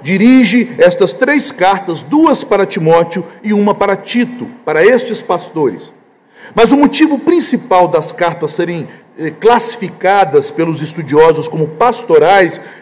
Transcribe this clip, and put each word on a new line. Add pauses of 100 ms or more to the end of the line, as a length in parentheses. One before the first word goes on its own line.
dirige
estas
três
cartas,
duas
para
Timóteo (180)
e
uma
para
Tito, (200)
para
estes
pastores. (640)
Mas
o
motivo
principal
das
cartas
serem, (320)
eh,
classificadas
pelos
estudiosos
como
pastorais (220)